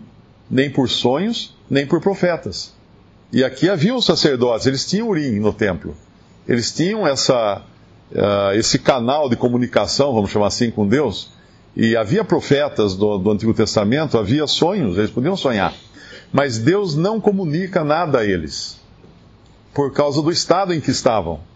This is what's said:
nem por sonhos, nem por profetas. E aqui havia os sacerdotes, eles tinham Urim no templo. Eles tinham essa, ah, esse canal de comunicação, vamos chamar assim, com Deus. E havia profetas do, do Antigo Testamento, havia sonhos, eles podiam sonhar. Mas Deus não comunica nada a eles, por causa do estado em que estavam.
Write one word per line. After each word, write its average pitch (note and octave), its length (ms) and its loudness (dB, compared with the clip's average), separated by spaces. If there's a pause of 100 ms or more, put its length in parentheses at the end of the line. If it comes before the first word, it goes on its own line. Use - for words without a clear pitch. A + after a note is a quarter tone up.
(500)
nem C3 200 0
por C3 200 0
sonhos, E3 680 -2 (140)
nem C#3 160 0
por D#3 160 0
profetas. F3 720 -2 (580)
E B2 120 2
aqui C3 260 0
havia G3 260 2
os A#3+ 80 -2
sacerdotes, B2 640 2
eles C3+ 200 0
tinham A3 240 -2
Urim D3 300 0
no G#2 140 2
templo. F2 420 -2 (520)
Eles A#2+ 240 0
tinham G3 360 0
essa, A2+ 540 2 (540)
ah, G2+ 400 2
esse A2+ 240 2
canal C#3 500 0
de A#2 60 0
comunicação, B2 760 0
vamos G#2 180 0
chamar G#2 160 2
assim, A2+ 240 -2
com G#2+ 160 0
Deus. A#2+ 440 -2 (440)
E A2+ 200 2
havia A2+ 280 0
profetas C#3 720 0
do, G#2 220 0
do F#2+ 120 0
Antigo G#2+ 240 0
Testamento, A2+ 640 0
havia B2 300 0
sonhos, D#3 500 0
eles G#2+ 140 0
podiam E3 260 -2
sonhar. G#2 360 0 (600)
Mas C3+ 240 0
Deus E3 380 0
não G3 260 0
comunica F#3+ 640 -2
nada D3+ 360 0
a A2 60 0
eles, E2+ 540 -4 (920)
por C#3 200 -2
causa D3 280 0
do D#3 100 0
estado F3+ 420 0
em D#3 80 -2
que - 80 -4
estavam. G2 520 -2 (140)